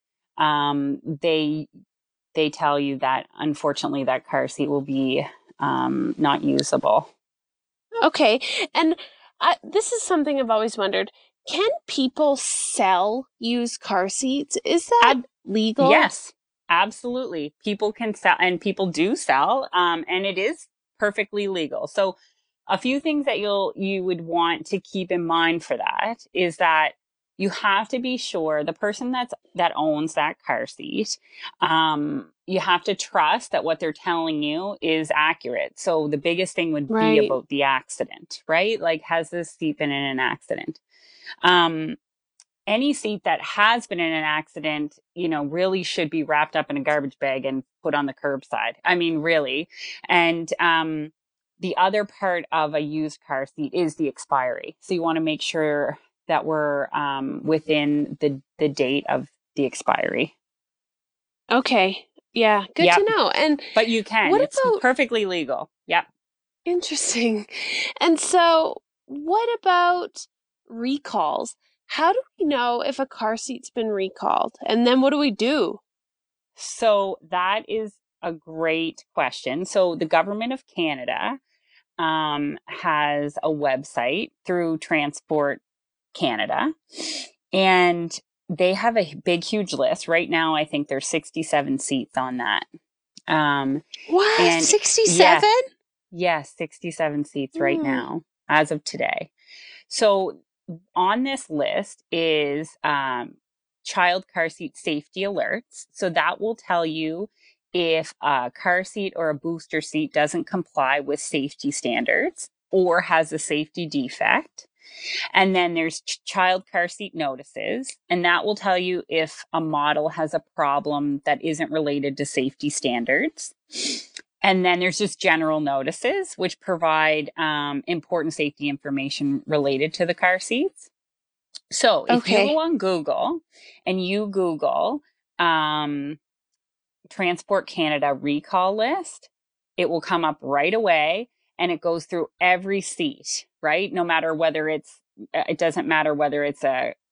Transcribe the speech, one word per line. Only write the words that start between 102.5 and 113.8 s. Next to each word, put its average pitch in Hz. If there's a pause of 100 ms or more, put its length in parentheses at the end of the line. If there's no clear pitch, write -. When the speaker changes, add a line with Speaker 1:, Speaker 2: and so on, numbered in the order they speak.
Speaker 1:
um, 135 (480)
child 180
car 165
seat 156
safety 156
alerts. 190
So -
that 165
will 220
tell 175
you 160 (440)
if 165
a 131
car 180
seat 196
or 165
a 151
booster 165
seat 156
doesn't 151
comply 147
with 143
safety 143
standards 123 (200)
or 180
has 160
a 160
safety 156